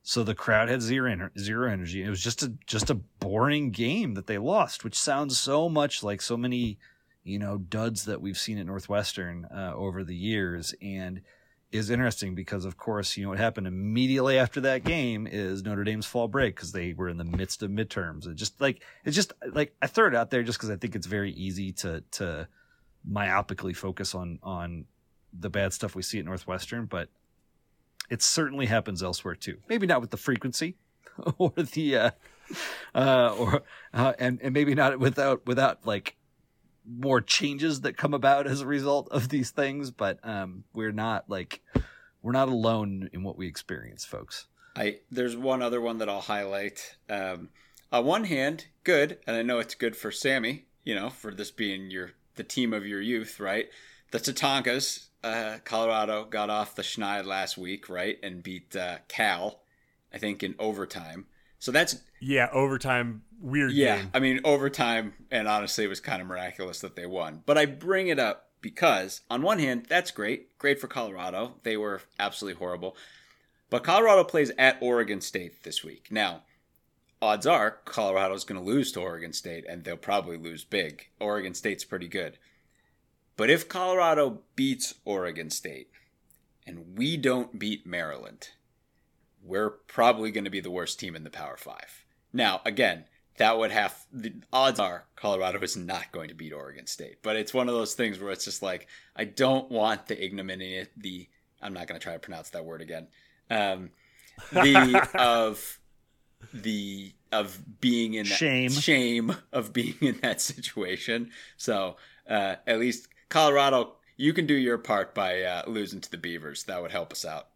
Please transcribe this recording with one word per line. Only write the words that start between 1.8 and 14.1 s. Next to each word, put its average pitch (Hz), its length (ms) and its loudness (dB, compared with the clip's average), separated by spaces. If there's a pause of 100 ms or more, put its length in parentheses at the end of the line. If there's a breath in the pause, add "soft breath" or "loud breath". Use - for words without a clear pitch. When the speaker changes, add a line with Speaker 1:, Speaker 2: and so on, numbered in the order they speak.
Speaker 1:
It 101 80 -4
was 92 140 -2
just 117 180 -2
a, 131 100 -2 (140)
just 110 240 0
a 139 60 4
boring 120 720 0
game 117 460 0
that 95 100 -8
they 104 140 -2
lost, 160 440 0
which 110 140 -6
sounds 139 420 0
so 147 300 2
much 147 320 2
like 104 220 -4
so 120 120 -2
many, 120 440 -2 (440 soft breath)
you 101 140 -6
know, 101 220 -4
duds 110 460 -4
that 107 160 -4
we've 95 180 -6
seen 107 180 -4
at 92 80 -6
Northwestern, 92 800 -4 (100)
uh, 92 200 -6
over 95 280 -6
the 87 120 -8
years, 90 680 -2
and 92 400 -10 (480 soft breath)
is 110 200 -2
interesting 117 440 0
because, 92 300 -6
of 92 140 -8
course, 104 400 -4
you 101 80 -6
know, 98 60 -4
what 98 60 -4
happened 107 300 -2
immediately 127 720 2